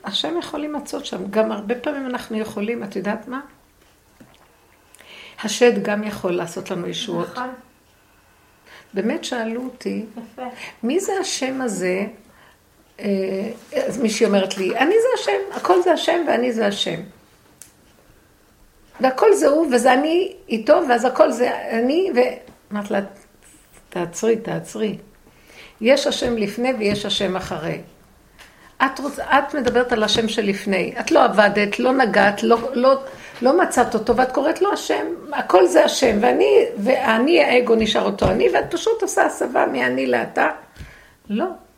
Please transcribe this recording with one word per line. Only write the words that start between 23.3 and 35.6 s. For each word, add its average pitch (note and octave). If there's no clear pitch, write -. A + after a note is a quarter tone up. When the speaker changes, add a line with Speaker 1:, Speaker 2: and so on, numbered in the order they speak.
Speaker 1:
תעצרי, F3+
תעצרי. F#3
יש A#3
השם B3
לפני A3+
ויש G#3
השם G3
אחרי. E3+
את C4+
רוצ-, C4+
את C#4+
מדברת B3
על A3
השם A3
שלפני. G3+
את A#3
לא D4
עבדת, G#3
לא B3
נגעת, G#3
לא... A3+
לא... C4
לא D4
מצאת -
אותו, G#3+
ואת C4
קוראת D4+
לו G4+
השם, -
הכל E4+